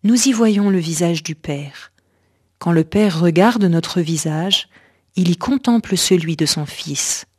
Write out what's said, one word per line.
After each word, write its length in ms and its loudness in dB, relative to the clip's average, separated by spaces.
nous 240 4
y 40 2
voyons 380 2
le 100 2
visage 440 -2
du 120 -10
Père. 560 -12
Quand 120 -2
le 120 4
Père 360 0
regarde 460 4
notre 360 0
visage, 680 -2
il 140 0
y 60 2
contemple 640 0
celui 380 2
de 100 0
son 200 -2
Fils. 600 -8